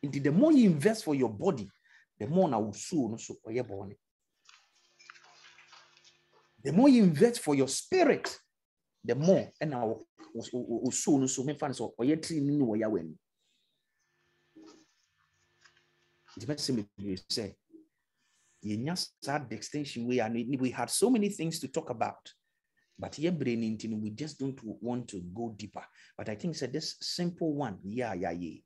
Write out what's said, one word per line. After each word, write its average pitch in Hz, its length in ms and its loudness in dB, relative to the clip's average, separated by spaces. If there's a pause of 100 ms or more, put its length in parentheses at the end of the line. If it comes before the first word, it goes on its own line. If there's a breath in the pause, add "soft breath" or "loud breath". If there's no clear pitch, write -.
Nti 139 160 -4
the 139 120 2
more 285 180 8
you 247 180 10
invest 175 360 2
for 151 100 2
your 123 140 4
body, 110 420 -2 (480 soft breath)
the 104 80 -6
more 170 220 4
na 113 100 0
wo 107 140 -2
soul 139 340 -2
no 107 80 -4
so - 200 -12 (120)
ɔyɛ 117 180 -4
bɔne. 101 300 -12 (2750)
The 139 120 -4
more 254 160 8
you 240 140 10
invest 185 360 6
for - 160 0
your 135 140 2
spirit, - 680 2 (640)
the 120 140 -2
more 151 340 4 (120)
ɛna 143 200 -4
wo, 110 240 -4 (280)
wo, 113 180 -10
wo, 117 320 -4
wo 127 80 2
soul - 280 2
no 131 80 2
so 127 160 -4
memfa 147 260 -4
no 127 40 -4
sɛ 110 220 -6
ɔyɛ 147 240 0
tirinwi 147 380 -2
ne 139 80 4
wɔ 110 140 0
Yahweh 107 200 0
anim. 80 200 -10 (3250)
Nti 104 100 -12
mɛte 147 120 -4
sɛ 143 160 -2
mebebree 101 540 -6
sɛ, 101 260 -4 (1080)
yɛnya 120 440 -4 (120)
saa 143 180 -2
distinction 120 680 -8
wei 123 140 0
a, 110 80 0
ne, 117 300 -4
we 127 120 0
had 120 200 -4
so - 200 2
many 208 200 4
things 160 320 -6
to - 80 -8
talk - 200 -6
about. 113 440 -6 (680)
But 98 140 -10
yɛ 160 180 -2
berɛ 127 260 -2
no 113 100 -2
nti 110 220 -6
no, 110 80 -4
we 107 120 -6
just 143 280 -10
don't 135 240 -6 (220)
want 123 280 -6
to 98 100 -10
go 107 340 -10
deeper. 98 300 -14 (320 soft breath)
But 110 100 -10
I 107 80 -6
think 156 200 -6
sɛ 127 180 -6
this 156 260 -8
simple 175 540 -4
one, 120 320 -4
yeah, 110 300 -6
yeah, 87 160 -4
yeah. 85 340 -8